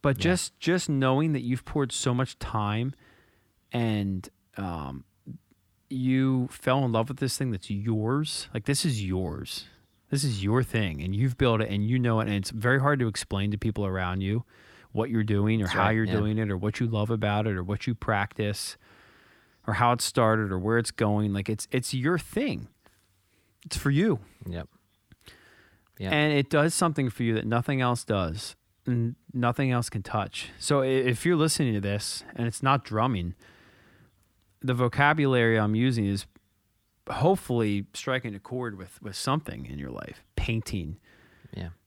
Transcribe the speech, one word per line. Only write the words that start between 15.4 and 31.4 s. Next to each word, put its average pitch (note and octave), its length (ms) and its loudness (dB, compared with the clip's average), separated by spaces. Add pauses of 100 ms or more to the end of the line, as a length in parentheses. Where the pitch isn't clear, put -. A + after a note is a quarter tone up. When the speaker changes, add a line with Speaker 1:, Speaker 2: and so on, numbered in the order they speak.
Speaker 1:
or F#2+ 40 0
Speaker 2:
That's F#2 100 -2
Speaker 1:
how G2 80 2
Speaker 2:
right, G#2+ 120 4
Speaker 1:
you're A2 100 2
Speaker 2:
yeah. F#2 80 0
Speaker 1:
doing G#2+ 260 0
it G#2+ 100 -2
or F#2+ 80 -2
what G#2 220 -4
you A#2+ 80 0
love A2 240 0
about G#2+ 340 0
it G#2 100 0
or F2+ 80 -4
what G2+ 220 -4
you B2 80 -2
practice G#2 840 -2 (880)
or G#2+ 100 0
how A#2+ 180 4
it A#2 80 0
started A2 500 2
or F#2 80 -2
where A2 180 2
it's A#2 140 0
going. G#2 400 2
Like, G2 160 -2
it's, G#2+ 240 -4
it's B2+ 220 -4
your D3+ 260 0
thing. A3+ 480 -4 (1000)
It's - 120 -8
for - 140 -2
you. D#3 280 2 (260)
Speaker 2:
Yep. F2 220 -8 (1300)
Yeah. F#2+ 140 -4
Speaker 1:
And D3+ 220 4
it C#3 160 2
does D#3+ 240 4
something D3 360 2
for A#2+ 140 -4
you A2+ 120 2
that A2 100 -2
nothing A#2+ 360 0
else B2 220 0
does F#2+ 520 -4 (300)
and A#2+ 300 -2 (180)
nothing B2 380 0
else A#2+ 180 0
can G2+ 140 -6
touch. - 460 -4 (100)
So C#3+ 220 2
i-, C3 40 2
if B2+ 400 2
you're E3+ 120 4
listening D3+ 380 2